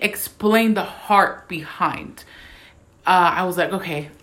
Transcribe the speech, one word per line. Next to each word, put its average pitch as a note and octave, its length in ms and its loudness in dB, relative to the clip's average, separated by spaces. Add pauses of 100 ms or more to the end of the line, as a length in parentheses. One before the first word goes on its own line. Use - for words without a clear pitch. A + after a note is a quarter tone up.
explained G#3+ 760 0
the F#3 80 -2
heart - 640 0
behind, - 760 -6 (840)
uh, F3 300 4
I F3+ 80 0
was F3 120 -4
like, F3 160 0
"Okay, D#3+ 380 -6 (120)